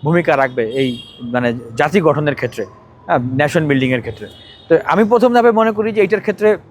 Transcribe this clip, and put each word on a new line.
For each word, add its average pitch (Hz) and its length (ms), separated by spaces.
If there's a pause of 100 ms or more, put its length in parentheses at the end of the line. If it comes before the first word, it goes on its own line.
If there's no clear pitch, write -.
ভূমিকা 160 340
রাখবে 127 340
এই 127 300 (200)
মানে 123 320 (220)
জাতি 151 260
গঠনের 151 340
ক্ষেত্রে, 113 300 (400)
হ্যাঁ, 165 140
নেশন 143 480
বিল্ডিংয়ের 131 320
ক্ষেত্রে। 110 280 (420)
তো 165 160
আমি 185 180
প্রথম 233 300
ধাপে 240 180
মনে 220 200
করি 214 200
যে 214 100
এটার 190 200
ক্ষেত্রে 208 360 (140)